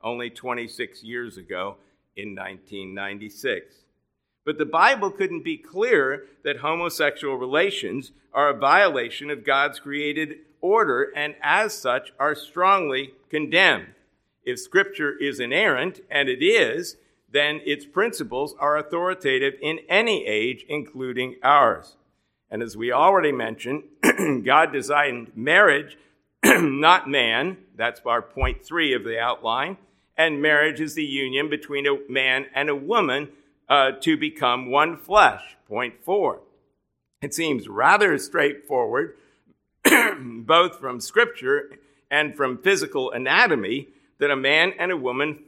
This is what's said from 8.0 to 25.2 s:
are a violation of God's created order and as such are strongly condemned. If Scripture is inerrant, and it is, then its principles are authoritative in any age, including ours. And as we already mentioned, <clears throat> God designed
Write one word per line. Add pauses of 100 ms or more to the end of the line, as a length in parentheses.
are
a
violation
of
God's
created (240)
order
and
as
such
are
strongly (160)
condemned. (560)
If
Scripture
is
inerrant, (100)
and
it
is, (340)
then
its
principles
are
authoritative
in (100)
any
age,
including
ours. (560)
And
as
we
already
mentioned, (200)
<clears throat>
God
designed